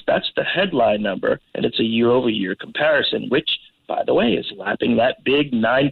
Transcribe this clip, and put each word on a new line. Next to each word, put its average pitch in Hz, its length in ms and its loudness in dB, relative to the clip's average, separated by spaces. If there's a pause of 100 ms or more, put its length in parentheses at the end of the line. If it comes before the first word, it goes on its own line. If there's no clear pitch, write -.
that's - 300 0
the 135 80 0
headline 120 580 0
number, 107 380 -2 (160)
and - 100 -2
it's 113 140 -2
a - 40 2
year-over-year 113 720 2
comparison, - 720 -2
which, 127 200 0 (380)
by - 180 -2
the - 80 2
way, 208 200 2
is - 220 -4
lapping 107 420 -2
that 120 260 0
big 143 280 0
nine 123 400 0